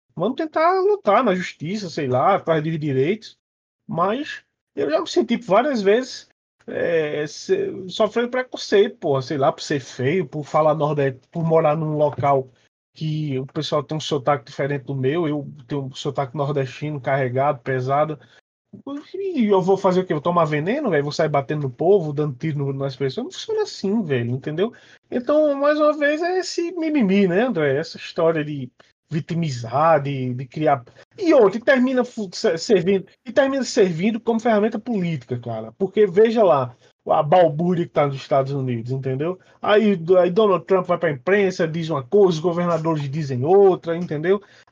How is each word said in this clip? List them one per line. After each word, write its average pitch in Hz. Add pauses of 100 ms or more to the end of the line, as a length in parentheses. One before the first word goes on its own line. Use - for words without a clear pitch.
(160)
Vamos 202
tentar 330
lutar 392
na 208
justiça, 185
sei 147
lá, 143
atrás 156
dos 160
direitos. 147 (480)
Mas 202 (320)
eu 285
já 311
me 330
senti 247
várias 226
vezes, 220 (380)
é, 156
se-, -
sofrendo 226
preconceito, 240
porra, 135
sei 147
lá, 143
por -
ser 147
feio, 139
por 151
falar 151
nordeste, 143
por 170
morar 160
num 156
local 143 (420)
que 151
o 135
pessoal 151
tem 156
um -
sotaque 139
diferente 143
do 139
meu, 143
eu 143 (160)
tenho 143
um 131
sotaque 139
nordestino 143
carregado, 135
pesado. 139 (960)
E 359
eu 196
vou 190
fazer 185
o 185
quê? 180
Eu 156
vou 143
tomar 175
veneno, 185
velho? 147
Vou 147
sair 156
batendo 147
no 135
povo, 156
dando 147
tiro 147
no, 139
nas 135
pessoas? 139
Não 381
funciona 427
assim, 208
velho, 120
entendeu? 156 (360)
Então, 294
mais 294
uma 302
vez, 302
é 359
esse 349
mimimi, 269
né, 185
André? 156
Essa 160
história 160
de 147 (400)
vitimizar, 151
de, 131
de 131
criar. 143 (340)
E 330
outra, 226
e 220
termina 254
fu-, 214
se-, 175
servindo, 190 (180)
e 247
termina 269
servindo 202
como 226
ferramenta 220
política, 170
cara. 113
Porque, 196
veja 220
lá, 139 (320)
a 160
balbúrdia 170
que -
tá 147
nos 139
Estados 135
Unidos, 127
entendeu? 135 (220)
Aí, 208 (220)
aí 180
Donald 185
Trump 185
vai 175
pra 165
imprensa, 185
diz 160
uma 143
coisa, 196
os 165
governadores 165
dizem 135
outra, 175
entendeu? 175 (300)